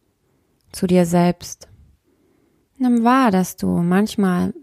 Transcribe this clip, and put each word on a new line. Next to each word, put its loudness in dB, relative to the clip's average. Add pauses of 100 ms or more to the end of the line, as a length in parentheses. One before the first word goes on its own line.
(720)
zu -6
dir 2
selbst. -2 (1080)
Nimm 0
wahr, 2
dass 0
du -6
manchmal -2